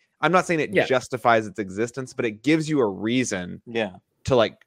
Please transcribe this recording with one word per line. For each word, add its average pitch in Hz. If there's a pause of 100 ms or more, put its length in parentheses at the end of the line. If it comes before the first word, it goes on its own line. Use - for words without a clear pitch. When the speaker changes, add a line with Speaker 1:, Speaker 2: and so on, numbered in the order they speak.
(220)
Speaker 1:
I'm 156
not 180
saying 165
it 196
Speaker 2:
Yeah. 170
Speaker 1:
justifies 120
its 101
existence, 113
but 127
it 107
gives 156
you 151
a 117
reason 98
Speaker 3:
Yeah. 110 (260)
Speaker 1:
to, 131
like, 110